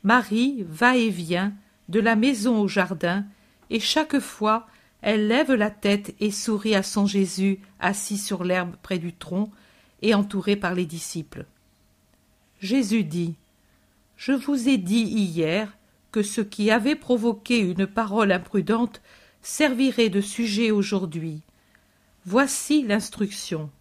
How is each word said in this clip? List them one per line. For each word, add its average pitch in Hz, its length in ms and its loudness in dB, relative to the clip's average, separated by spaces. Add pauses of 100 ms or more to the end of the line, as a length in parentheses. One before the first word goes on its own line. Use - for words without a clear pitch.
Marie 233 640 2
va 240 280 2
et 226 140 4
vient 175 420 -2 (360)
de 180 100 0
la 226 160 4
maison 226 460 2
au - 80 2
jardin, 185 560 -2 (440)
et 226 120 -2
chaque 302 400 0
fois, 220 460 -2 (360)
elle 214 240 2
lève 254 260 2
la 214 180 2
tête 202 500 -2
et 208 100 0
sourit 214 460 0
à 190 80 2
son 202 220 0
Jésus 196 520 0 (220)
assis 202 380 -4
sur 180 260 -6
l'herbe 180 380 -2
près 185 160 -4
du 170 140 -6
tronc, 202 380 -4 (520)
et 220 120 4
entouré 202 420 0
par 185 180 -2
les 180 120 -2
disciples. 160 600 -10 (1120)
Jésus 214 440 2
dit : 165 300 -4 (800)
Je - 160 -2
vous 269 360 0
ai 269 100 4
dit 196 240 0
hier 185 760 -2 (360)
que 214 100 0
ce 208 180 -2
qui 208 300 0
avait 240 260 4
provoqué 233 640 0
une 185 260 0
parole 202 460 0
imprudente 202 680 0 (420)
servirait 254 680 2
de 196 120 0
sujet 220 500 -2
aujourd'hui. 170 720 -2 (840)
Voici 269 580 2
l'instruction. 196 880 -4 (100)